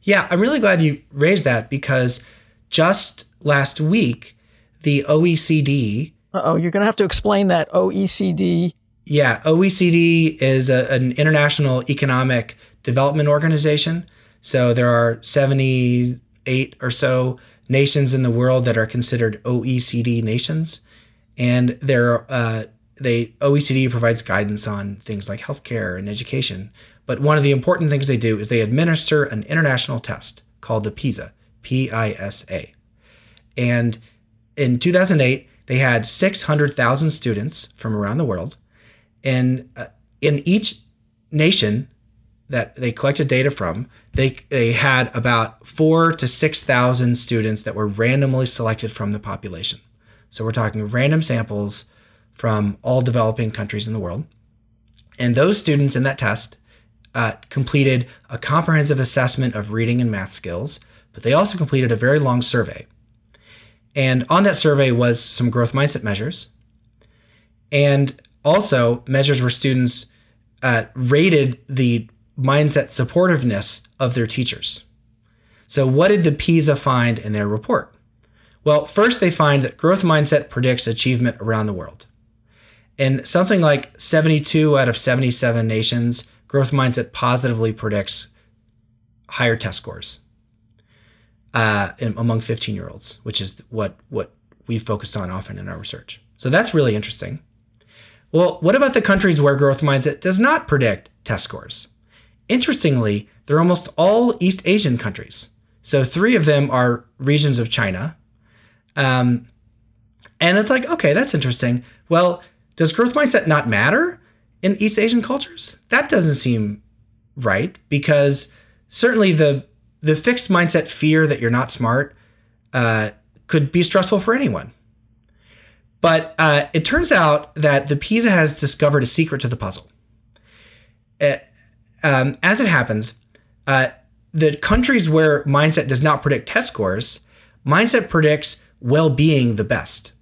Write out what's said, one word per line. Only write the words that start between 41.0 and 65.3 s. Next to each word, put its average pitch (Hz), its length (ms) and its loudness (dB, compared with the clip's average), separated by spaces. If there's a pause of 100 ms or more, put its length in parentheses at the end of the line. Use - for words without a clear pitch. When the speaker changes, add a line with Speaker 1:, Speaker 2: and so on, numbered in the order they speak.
Speaker 1:
nation 135 580 0 (600)
that 120 260 -6
they 123 160 -4
collected 139 380 -2
data 131 220 0
from, 101 380 -6 (240)
they, 131 260 0 (100)
they 120 240 0
had 127 420 0
about 117 520 -2
four 160 460 2
to 160 140 -4
six - 360 0
thousand 123 540 0
students 110 460 -2
that 101 120 -10
were 107 120 -4
randomly 131 600 0
selected 110 460 -4
from 101 200 -6
the 104 80 -8
population. 95 600 -10 (500)
So - 140 -10
we're 113 80 -4
talking 107 340 -4
random 139 360 0
samples 107 600 -4 (480)
from 107 500 -2
all 127 200 0
developing 113 480 -2
countries 104 360 -8
in 110 60 -6
the 110 80 -6
world. 92 240 -8 (920)
And 123 160 0
those 170 240 4
students 143 380 2
in 123 60 0
that 135 160 -2
test, - 380 -4 (580)
uh, 117 180 -2 (180)
completed 131 560 0 (220)
a 123 100 -12
comprehensive 151 600 0
assessment 127 540 0
of 101 180 -8
reading 113 280 0
and 120 100 0
math 95 220 -6
skills, 92 480 -8 (320)
but - 100 -20
they 120 100 0
also 190 260 2
completed 131 340 0
a 110 40 0
very 127 220 2
long 123 240 0
survey. - 440 -2 (1080)
And 131 360 0
on 180 140 4
that 196 120 2
survey 143 360 4
was 120 280 2
some - 300 0